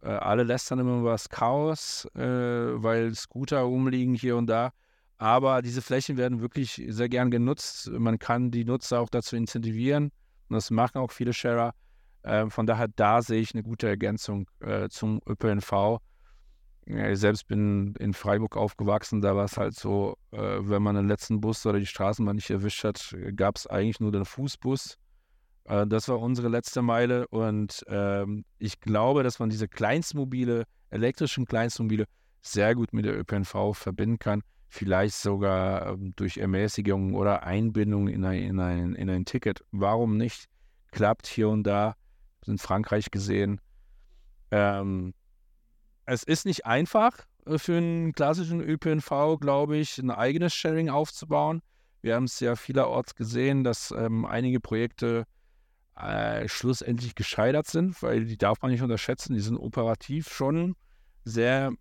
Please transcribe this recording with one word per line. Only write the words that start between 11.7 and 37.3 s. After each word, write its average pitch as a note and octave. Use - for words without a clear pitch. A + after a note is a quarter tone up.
Ähm, G#2+
von A2+
daher, A2+
da G#2+
sehe A2
ich A2
eine A2+
gute A2
Ergänzung, G2+
äh, G2+
zum G#2+
Ö G#2
P A#2
N G#2
V. G2+
Ja, G#2+
ich G2+
selbst G#2
bin G2+
in G#2
Freiburg G#2
aufgewachsen. G#2
Da G2
war G2+
es G2+
halt G#2
so, G2+
äh, G2+
wenn G2+
man G#2
den G2+
letzten G#2
Bus A2
oder G2+
die G2
Straßenbahn G2+
nicht G#2
erwischt G2+
hat, G#2
gab's -
eigentlich G#2
nur G#2+
den G2
Fußbus. -
Äh, G#2
das A2
war B2
unsere A#2+
letzte A#2
Meile. A#2+
Und, G#2+
ähm, G2+
ich G#2+
glaube, A#2
dass B2
man A2+
diese A2
Kleinstmobile, B2+
elektrischen B2+
Kleinstmobile A2
sehr G#2
gut A#2
mit A2
der G#2
Ö G2
P -
N G2
V G2+
verbinden G#2
kann. G#2
Vielleicht G2
sogar, F#2+
ähm, F#2+
durch G2
Ermäßigung G2
oder G2